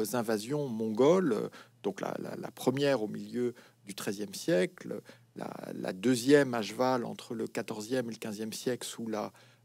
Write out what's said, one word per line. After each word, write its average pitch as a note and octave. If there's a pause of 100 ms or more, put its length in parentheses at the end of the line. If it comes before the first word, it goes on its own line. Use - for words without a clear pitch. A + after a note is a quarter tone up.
(140)
invasions A#2+
mongoles. A#2 (340)
Donc, G2+
la, -
la, -
la -
première C3+
au G#2+
milieu G#2+ (320)
du G2
treizième G2+
siècle, F3 (360)
la, - (240)
la -
deuxième B2+
à A#2
Cheval A#2+
entre A2
le A2+
quatorzième A#2
et A2+
le G#2+
quinzième A2
siècle B2
sous -
la, G#2 (320)